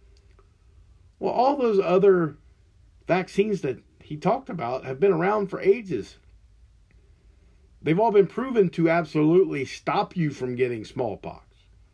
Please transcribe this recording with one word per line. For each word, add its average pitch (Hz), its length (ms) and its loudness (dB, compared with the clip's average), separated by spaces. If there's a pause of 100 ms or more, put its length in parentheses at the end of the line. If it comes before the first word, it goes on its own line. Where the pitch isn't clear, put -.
(1200)
Well, 196 140 -4
all 262 220 2
those 233 240 2
other 180 560 4 (720)
vaccines 190 540 0
that 131 180 -6 (200)
he - 180 -14
talked 226 320 -2
about 131 340 -6
have 135 160 -10
been 190 140 4
around 196 340 0
for - 140 -8
ages. 190 560 0 (1600)
They've 160 180 0
all 220 120 2
been 202 160 4
proven 226 440 0
to 165 180 0
absolutely 160 760 0
stop - 520 -6
you 156 140 -2
from 127 240 -8
getting 120 280 -4
smallpox. 101 640 -10 (480)